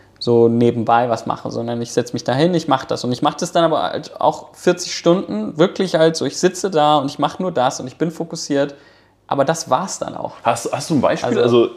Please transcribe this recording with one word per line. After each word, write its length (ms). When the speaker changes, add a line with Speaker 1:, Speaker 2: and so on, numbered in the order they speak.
Speaker 1:
so 280
nebenbei 640
was 180
mache, 240
sondern 320
ich 100
setz 200
mich 100
da 100
hin, 220
ich 140
mach 160
das. 180
Und 80
ich 120
mach 120
das 160
dann 140
aber 180
halt 380
auch 340
vierzig 400
Stunden, 640
wirklich 380
halt 180
so, 120
ich 100
sitze 340
da 280
und 120
ich 80
mach 220
nur 100
das 300
und 60
ich 100
bin 140
fokussiert. 640
Aber 200
das 240
war's 280
dann 160
auch. 280
Speaker 2:
Hast, 300
hast 180
du 60
ein 40
Beispiel? 380
Speaker 1:
Also 40
Speaker 2:
Also, 220